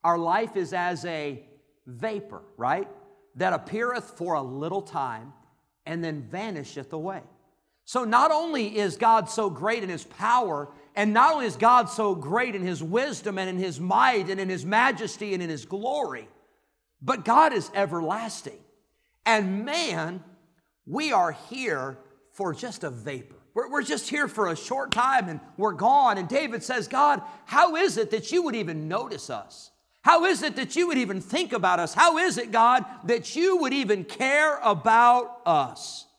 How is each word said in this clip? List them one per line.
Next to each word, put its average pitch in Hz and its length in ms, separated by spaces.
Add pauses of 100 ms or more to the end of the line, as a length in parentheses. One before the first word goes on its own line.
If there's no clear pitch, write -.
Our 170 140
life 202 380
is 180 180
as 175 320
a 147 360 (440)
vapor, 131 560 (160)
right? 156 300 (480)
"That 180 180
appeareth 233 640
for 170 160
a 143 80
little 151 400
time 135 500 (540)
and 165 180
then 147 240
vanisheth 170 640
away." 165 300 (640)
So 254 200
not 247 260
only 285 480
is 196 180
God 226 320
so 214 220
great 202 320
in 185 60
His 170 160
power, 196 640 (260)
and 208 180
not 269 220
only 262 120
is 151 100
God 233 320
so 208 260
great 202 400
in 190 80
His 175 200
wisdom 202 560
and 190 120
in 185 80
His 170 220
might 196 500
and 190 100
in 190 80
His 170 160
majesty 214 680
and 185 80
in 165 80
His 139 140
glory, 202 640 (720)
but 208 240
God 285 280
is 208 220
everlasting. 196 840 (680)
And 208 380
man, 185 580 (640)
we 269 260
are 180 200
here 151 680 (320)
for 180 240
just 233 300
a 147 60
vapor. 120 440 (180)
We're, - 160
we're 285 140
just - 260
here 285 200
for 202 200
a 160 80
short 262 360
time 247 360
and 156 120 (160)
we're 202 160
gone. 226 460
And 175 100
David 233 340
says, 247 240
"God, 277 340 (260)
how 320 280
is 302 240
it 214 140
that - 180
you 349 140
would 277 100
even 160 320
notice 202 420
us? - 440 (300)
How 330 220
is 320 180
it 302 120
that 262 220
you 349 100
would 302 120
even 196 220
think - 320
about 180 280
us? 160 140
How 320 240
is 339 200
it, 233 140
God, 233 320 (200)
that 220 300
you 370 220
would 269 160
even 208 320
care 285 540
about 226 840
us?" - 600 (120)